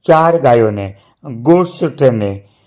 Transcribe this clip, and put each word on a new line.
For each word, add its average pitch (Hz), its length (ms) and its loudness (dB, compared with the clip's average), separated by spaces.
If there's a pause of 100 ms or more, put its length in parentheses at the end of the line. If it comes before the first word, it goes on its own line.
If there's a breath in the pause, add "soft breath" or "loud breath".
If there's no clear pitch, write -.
ચાર 165 380 2
ગાયોને 107 580 0 (260 soft breath)
ગુડ્સ 165 600 -2
ટ્રેને 113 640 -2 (180)